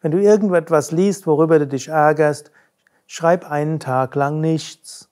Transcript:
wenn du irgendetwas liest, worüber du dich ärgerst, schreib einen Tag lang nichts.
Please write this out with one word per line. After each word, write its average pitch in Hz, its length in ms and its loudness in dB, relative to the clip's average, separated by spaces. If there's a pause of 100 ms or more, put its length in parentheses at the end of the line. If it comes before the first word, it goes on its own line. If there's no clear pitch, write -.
wenn 160 120 -4
du 180 80 0
irgendetwas 180 720 2
liest, 185 340 0
worüber 160 320 4
du 147 80 0
dich 131 220 -8
ärgerst, 151 640 0 (560)
schreib 170 440 -2
einen 151 300 -4
Tag 127 340 -4
lang 143 260 -2
nichts. - 720 -6